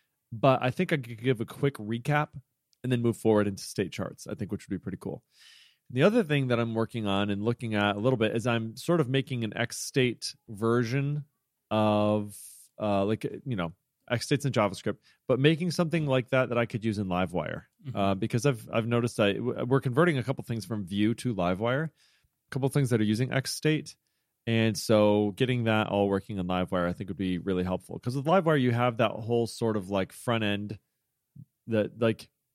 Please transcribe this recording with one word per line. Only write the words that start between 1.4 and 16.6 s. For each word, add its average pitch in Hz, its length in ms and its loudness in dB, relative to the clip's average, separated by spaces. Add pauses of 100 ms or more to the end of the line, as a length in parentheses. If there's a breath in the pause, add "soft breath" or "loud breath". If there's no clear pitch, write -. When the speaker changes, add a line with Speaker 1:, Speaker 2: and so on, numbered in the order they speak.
Speaker 1:
a 110 40 -4
quick - 340 -2
recap 120 500 -2 (560)
and 127 80 0
then 120 100 2
move 117 140 2
forward 104 320 4
into 98 160 -6
state - 260 -4
charts, - 380 -10
I - 60 -8
think, 98 180 -8
which - 160 -8
would 101 60 -6
be 90 80 -8
pretty 92 180 -10
cool. - 240 -10 (640 soft breath)
The 127 140 2
other 214 180 4
thing 147 260 0
that 117 120 2
I'm 113 140 -2
working 110 340 -2
on 101 220 0
and 101 140 -2
looking 117 300 -2
at 104 220 2
a - 20 -4
little 127 180 2
bit 107 200 0
is 113 100 -2
I'm 113 300 -2
sort 170 240 0
of 120 80 -2
making 131 340 -2
an 110 140 -6
X 117 200 -4
state - 600 -2 (120)
version 123 760 0 (440)
of, 107 680 2 (440)
uh, 101 240 2
like, 107 200 0 (200)
you 123 120 -4
know, 85 160 -4 (360)
X 120 160 -2
states 143 200 0
in 127 80 -2
JavaScript, 101 440 0 (320 soft breath)
but 123 100 4
making 156 340 2
something 160 340 0
like 131 240 0
that 127 180 2
that 117 100 0
I 117 80 2